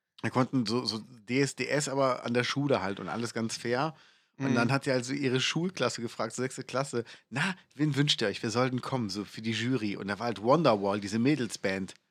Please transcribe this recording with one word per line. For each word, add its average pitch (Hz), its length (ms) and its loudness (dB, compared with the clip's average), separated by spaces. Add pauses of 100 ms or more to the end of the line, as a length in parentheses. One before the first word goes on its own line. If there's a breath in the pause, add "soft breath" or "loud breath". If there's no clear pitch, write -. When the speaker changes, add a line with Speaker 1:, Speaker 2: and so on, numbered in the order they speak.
(220)
Speaker 1:
Wir 113 100 -2
konnten 127 340 2
so, 120 200 -2
so 110 140 -4 (280)
D 127 140 2
S 139 160 0
D 123 100 -4
S, 143 220 0
aber 135 340 2
an 120 100 -2
der 123 120 2
Schule 139 360 2
halt 101 200 -2
und 92 80 -6
alles 113 240 -6
ganz 113 240 -4
fair. 131 360 -2 (440 soft breath)
Und 135 140 0
Speaker 2:
Mhm. 117 40 2
Speaker 1:
dann 131 160 4
hat 135 140 2
sie 139 80 2
also 127 180 -2
ihre 131 300 0
Schulklasse 151 600 0
gefragt, 113 320 -6
so 123 80 -4
sechste 127 220 -6
Klasse, 123 400 -2 (260 loud breath)
"Na, 170 260 -2 (200 soft breath)
wen 143 220 0
wünscht 147 240 2
ihr 107 80 2
euch? 95 120 -4
Wir 117 100 -2
sollten 127 280 2
kommen, 120 300 -4
so 98 160 -6
für - 160 -12
die 113 100 -2
Jury." 110 460 0
Und 98 100 -6
da 98 100 -2
war 117 100 -4
halt 101 140 -4
Wonderwall, 107 600 4
diese 101 180 -2
Mädelsband. 107 760 0 (180)